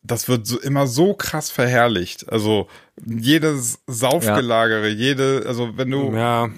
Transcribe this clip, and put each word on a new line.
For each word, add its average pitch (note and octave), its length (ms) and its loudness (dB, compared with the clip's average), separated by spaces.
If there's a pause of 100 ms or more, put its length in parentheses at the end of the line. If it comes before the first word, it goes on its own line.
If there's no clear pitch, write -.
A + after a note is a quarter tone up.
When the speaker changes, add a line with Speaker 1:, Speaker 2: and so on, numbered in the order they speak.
Speaker 1:
das A2+ 240 -4
wird A#2 180 0
so, A#2+ 140 -4
immer C#3 280 0
so D#3+ 260 4
krass - 360 -6
verherrlicht. A#2+ 800 0
Also G#2+ 360 2 (380)
jedes B2+ 800 0
Saufgelagere, A2+ 1000 2
Speaker 2:
Ja. G#2+ 60 0
Speaker 1:
jede, C3+ 520 0
also A#2+ 300 -4
wenn B2+ 120 -2
du C3+ 240 -2
Speaker 3:
Ja, A#2 440 2